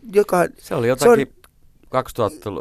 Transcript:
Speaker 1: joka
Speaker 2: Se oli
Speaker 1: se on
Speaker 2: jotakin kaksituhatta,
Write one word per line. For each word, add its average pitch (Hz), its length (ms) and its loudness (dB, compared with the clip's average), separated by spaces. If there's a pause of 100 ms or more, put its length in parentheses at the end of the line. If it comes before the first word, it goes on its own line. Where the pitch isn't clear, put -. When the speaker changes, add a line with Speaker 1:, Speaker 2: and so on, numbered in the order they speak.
(140)
Speaker 1:
joka 202 240 2
Speaker 2:
Se 170 100 2
oli - 120 -14
Speaker 1:
se - 160 -10
on 120 120 0
Speaker 2:
jotakin 220 480 2 (540)
kaksituhatta, 117 600 -4 (120)